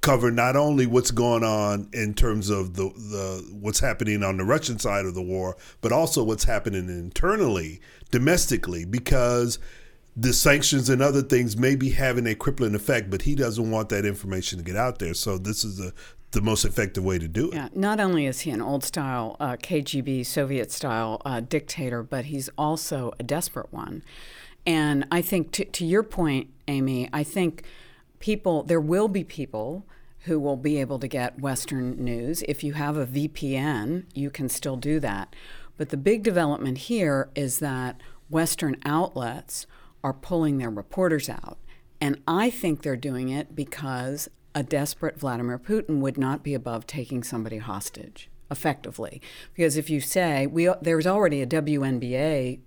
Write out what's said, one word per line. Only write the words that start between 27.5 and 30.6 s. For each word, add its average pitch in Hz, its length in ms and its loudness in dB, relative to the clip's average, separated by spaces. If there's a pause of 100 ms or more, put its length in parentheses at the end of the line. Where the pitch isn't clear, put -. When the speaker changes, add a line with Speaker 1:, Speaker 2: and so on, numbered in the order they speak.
Speaker 2:
people, 190 440 0
there 165 180 4
will 180 260 2
be 190 160 0
people 143 640 -8 (360)
who 160 180 0
will 139 180 0
be 147 240 0